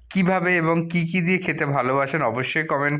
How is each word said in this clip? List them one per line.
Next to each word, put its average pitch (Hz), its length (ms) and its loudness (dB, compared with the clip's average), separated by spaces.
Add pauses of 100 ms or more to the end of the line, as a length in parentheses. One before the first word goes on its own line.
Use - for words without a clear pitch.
(140)
কীভাবে 180 380 2 (100)
এবং 165 140 2 (160)
কী 170 100 0 (100)
কী 180 100 0
দিয়ে 180 240 2
খেতে 151 200 -2
ভালোবাসেন 139 560 0 (100)
অবশ্যই 131 400 -2
কমেন্ট 147 280 0